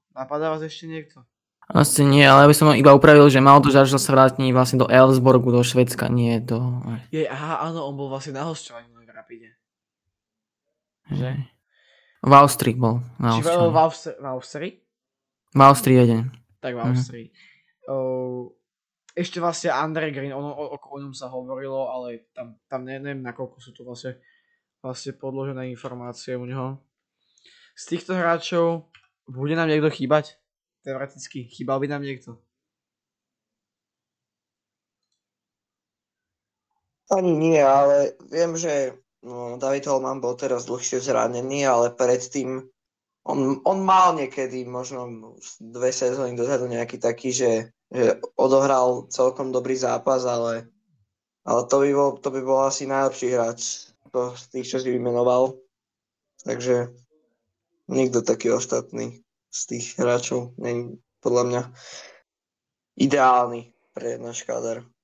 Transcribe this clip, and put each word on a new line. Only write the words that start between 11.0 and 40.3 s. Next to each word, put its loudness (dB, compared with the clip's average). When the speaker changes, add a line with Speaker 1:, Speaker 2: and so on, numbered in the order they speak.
Speaker 2:
Že? -6
V 2
Austrii 6
bol 0
na -2
Speaker 1:
Či 0
v, -4
Speaker 2:
hosťovaní. 2
Speaker 1:
v 2
Austri-, 0
v -18
Austrii? -10
Speaker 2:
V 2
Austrii 8
jeden. 4
Speaker 1:
Tak -10
v -10
Speaker 2:
Mhm. -4
Speaker 1:
Austrii. -4
O, -10
ešte -10
vlastne -4
Andre -6
Green, -10
ono, -10
o, -12
o, -14
o -20
ňom -16
sa -16
hovorilo, -10
ale -14
tam, -18
tam -10
ne-, -14
neviem, -12
nakoľko -14
sú -20
to -20
vlastne, -14
vlastne -12
podložené -10
informácie -14
u -10
neho. -10
Z -10
týchto -12
hráčov -2
bude -8
nám -2
niekto 0
chýbať? -2
Teoreticky, -14
chýbal -8
by -4
nám -8
niekto? -16
Speaker 3:
Ani 0
nie, 2
ale 4
viem, -4
že, -4
no, -14
David -4
Holman -4
bol -6